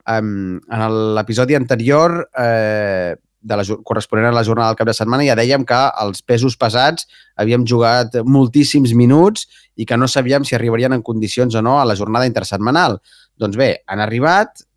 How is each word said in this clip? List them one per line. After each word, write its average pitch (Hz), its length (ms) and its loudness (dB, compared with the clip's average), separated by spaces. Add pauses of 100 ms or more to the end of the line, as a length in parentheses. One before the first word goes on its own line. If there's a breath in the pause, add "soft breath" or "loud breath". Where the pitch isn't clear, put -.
em, 101 500 -4
en 113 300 -8
el, 110 120 -2 (200)
l'episodi 117 380 0
anterior, 139 680 0 (160)
eh, 107 760 -2 (300)
de 107 140 -4
la 101 60 0
ju-, 101 200 -6
corresponent 110 460 0
a - 20 0
la 117 120 0
jornada 113 280 0
del 104 60 -6
cap 113 100 0
de 113 80 0
setmana, 123 300 0
ja 131 100 4
dèiem 123 320 0
que 123 120 2 (200)
els 101 240 -6
pesos 120 320 0
pesats 127 480 0 (320 soft breath)
havíem 117 320 0
jugat 120 560 2
moltíssims 135 720 2
minuts 151 480 4 (320 soft breath)
i 117 80 -8
que 117 160 -2
no 131 80 0
sabíem 135 400 0
si 135 80 -2
arribarien 117 400 0
en 117 80 -4
condicions 113 500 -2
o 113 60 0
no 120 160 2
a 139 80 4
la 107 120 0
jornada 110 300 -2
intersetmanal. 110 680 -2 (400 soft breath)
Doncs 107 240 -6
bé, 131 80 2 (160)
han 98 160 -6
arribat 147 640 0 (140)